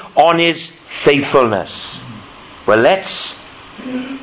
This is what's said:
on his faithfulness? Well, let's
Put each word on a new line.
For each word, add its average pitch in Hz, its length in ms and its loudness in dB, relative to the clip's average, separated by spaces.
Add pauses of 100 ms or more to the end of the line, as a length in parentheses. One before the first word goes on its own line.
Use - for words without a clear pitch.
(160)
on 165 240 4
his 170 320 -2 (160)
faithfulness? 127 1120 0 (640)
Well, 107 140 4
let's - 600 0 (840)